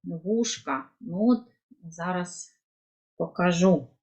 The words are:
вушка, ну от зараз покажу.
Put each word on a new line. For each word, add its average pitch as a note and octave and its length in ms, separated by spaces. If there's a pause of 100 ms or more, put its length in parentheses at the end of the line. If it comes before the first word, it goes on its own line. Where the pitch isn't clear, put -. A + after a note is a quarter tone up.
вушка, G3 800 (160)
ну G3+ 280
от A#3+ 140 (420)
зараз F3 720 (580)
покажу. F3 720 (140)